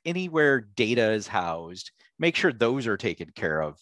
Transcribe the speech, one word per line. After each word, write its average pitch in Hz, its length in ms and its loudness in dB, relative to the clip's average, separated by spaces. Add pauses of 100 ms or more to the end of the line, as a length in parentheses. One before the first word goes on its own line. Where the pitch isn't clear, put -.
anywhere 160 560 2
data 110 500 2
is 107 160 -2
housed, 85 640 -6 (280)
make 165 180 0
sure 175 160 2
those 120 340 0
are 104 100 0
taken 85 380 -4
care 80 260 -2
of 76 220 -4